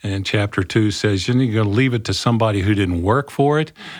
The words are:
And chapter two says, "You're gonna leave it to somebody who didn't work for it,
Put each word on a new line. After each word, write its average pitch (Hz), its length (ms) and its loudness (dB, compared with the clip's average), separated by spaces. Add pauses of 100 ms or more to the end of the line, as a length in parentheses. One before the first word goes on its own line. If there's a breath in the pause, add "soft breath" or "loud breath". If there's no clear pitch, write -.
And 98 220 -4
chapter 101 380 0
two 110 260 2
says, 98 380 -2
"You're 123 80 2 (180)
gonna 107 160 2
leave 120 240 0
it 110 120 -4
to - 80 -2
somebody 110 480 0
who 101 120 2
didn't 90 300 0
work 127 260 0
for 147 300 2
it, 156 120 -4 (280 loud breath)